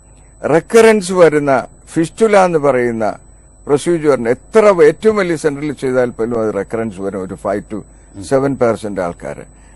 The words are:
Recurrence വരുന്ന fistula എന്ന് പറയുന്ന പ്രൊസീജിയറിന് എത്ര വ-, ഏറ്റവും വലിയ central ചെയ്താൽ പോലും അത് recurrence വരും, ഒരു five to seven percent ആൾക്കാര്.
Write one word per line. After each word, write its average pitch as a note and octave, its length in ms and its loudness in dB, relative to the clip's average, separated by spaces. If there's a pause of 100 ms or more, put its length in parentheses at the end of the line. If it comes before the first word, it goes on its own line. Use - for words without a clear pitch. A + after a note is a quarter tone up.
(540)
Recurrence G#3+ 580 2
വരുന്ന D3 560 2 (260)
fistula G#3 440 0
എന്ന് F3+ 220 2
പറയുന്ന A#2+ 580 -2 (500)
പ്രൊസീജിയറിന് C#3+ 640 0
എത്ര B2+ 300 0
വ-, G3+ 240 6
ഏറ്റവും F#3 320 4
വലിയ F3+ 200 -2
central D3 380 -4
ചെയ്താൽ B2+ 360 -2
പോലും A2+ 320 -4
അത് A2 120 -2
recurrence G2 480 -6
വരും, G2 220 -6
ഒരു F#2+ 100 -12
five G2 300 -6 (100)
to G2+ 100 -12 (500)
seven C3+ 260 0
percent G#2 400 -2
ആൾക്കാര്. E2+ 460 -8 (300)